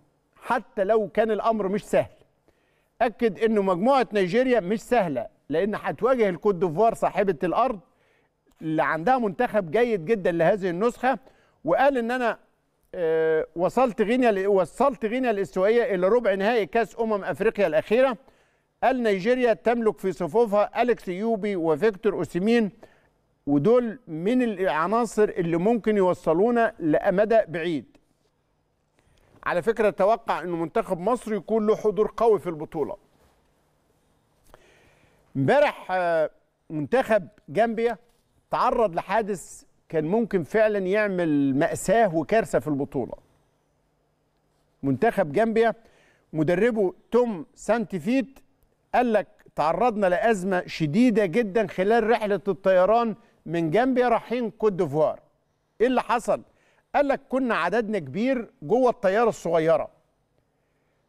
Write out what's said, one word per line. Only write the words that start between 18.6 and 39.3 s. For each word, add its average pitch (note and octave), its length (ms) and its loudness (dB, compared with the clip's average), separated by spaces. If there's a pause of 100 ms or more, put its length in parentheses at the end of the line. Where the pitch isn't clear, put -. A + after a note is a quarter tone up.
قال B3 200 2
نيجيريا A3+ 500 2
تملك A3+ 460 0
في F#3+ 120 -2
صفوفها G3+ 720 0
أليكس A#3+ 260 -2
يوبي G#3 480 -4
وفيكتور F3+ 580 0
أوسيمين، F#3+ 580 0 (760)
ودول G3+ 600 2
من F#3 340 -2
العناصر G3 840 0
اللي E3+ 340 0
ممكن G#3+ 400 0
يوصلونا F#3+ 840 2
لأمدى G3 680 2
بعيد. D#3+ 500 -6 (1500)
على E3 160 -2
فكرة G#3+ 260 0
أتوقع G3 540 0
إنه F3 140 -6
منتخب E3+ 440 -4
مصر A3 340 -4
يكون G#3+ 340 -2
له G#3+ 80 4
حضور G#3 420 -2
قوي G#3 220 2
في E3 80 -12
البطولة. D3+ 480 -8 (2500)
امبارح، A3 560 0
آه، E3+ 380 0 (400)
منتخب F3+ 580 -2 (220)
جامبيا A3+ 480 -2 (540)
تعرض G#3+ 440 0
لحادث G3 680 -4 (260)